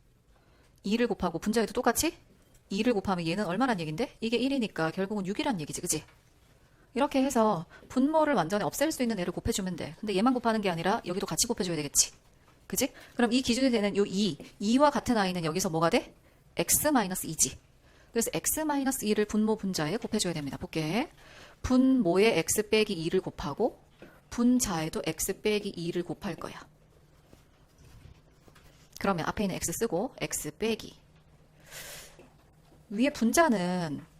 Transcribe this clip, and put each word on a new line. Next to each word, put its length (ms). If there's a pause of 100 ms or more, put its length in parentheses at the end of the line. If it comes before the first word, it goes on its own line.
(840)
이를 220
곱하고 320
분자에도 340
똑같이 440 (520)
이를 260
곱하면 320
얘는 200
얼마란 340
얘긴데? 400
이게 160
일이니까 540
결국은 360
육이란 340
얘기지, 200
그치? 240 (880)
이렇게 280
해서 420 (240)
분모를 460
완전히 300
없앨 280
수 100
있는 160
애를 140
곱해주면 440
돼. 220
근데 160
얘만 200
곱하는 260
게 100
아니라 360
여기도 200
같이 200
곱해줘야 300
되겠지. 360 (540)
그치? 260 (240)
그럼 160
이 100
기준이 280
되는 260
요 100
이, 300 (220)
이와 320
같은 260
아이는 280
여기서 260
뭐가 200
돼? 240 (420)
X 320
마이너스 380
이지. 320 (540)
그래서 220
X 260
마이너스 460
이를 180
분모 320
분자에 400
곱해줘야 380
됩니다. 240
볼게. 520 (520)
분모에 800
X 300
빼기 220
이를 280
곱하고 580 (520)
분자에도 760
X 360
빼기 280
이를 320
곱할 340
거야. 180 (2500)
그러면 280
앞에 180
있는 120
X 160
쓰고 480
X 380
빼기. 380 (1900)
위에 200
분자는 920 (160)